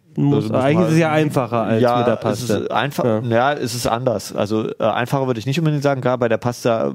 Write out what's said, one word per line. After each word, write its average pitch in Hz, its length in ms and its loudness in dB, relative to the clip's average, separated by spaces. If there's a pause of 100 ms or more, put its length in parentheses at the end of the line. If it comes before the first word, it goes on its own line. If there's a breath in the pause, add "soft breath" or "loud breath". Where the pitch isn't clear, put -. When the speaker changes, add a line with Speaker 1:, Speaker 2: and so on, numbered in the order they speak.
(160)
Speaker 1:
muss? 143 300 2
Speaker 2:
Also 110 80 -4
muss 127 100 2
Speaker 1:
Eigentlich 143 120 2
Speaker 2:
man 175 120 2
Speaker 1:
ist 160 60 0
es 160 60 4
ja 160 120 2
einfacher 135 500 0
als 110 200 2
Speaker 2:
ja, 120 180 4
Speaker 1:
mit 120 80 0
der 113 180 0
Speaker 2:
es 110 160 -2
ist 117 80 -4
Speaker 1:
Paste. - 260 -2
Speaker 2:
einfach, 135 300 -2
Speaker 1:
Ja. 110 160 0
Speaker 2:
ja, 123 320 2
es 123 220 -4
ist 120 120 -4
anders. 117 480 -2
Also, 110 320 -2
äh, - 160 -6
einfacher 120 440 0
würde 117 120 -2
ich 101 60 -8
nicht 139 140 -2
unbedingt 151 240 0
sagen. 139 180 0
Klar, 123 160 0
bei 120 100 0
der 110 120 0
Pasta 117 560 -2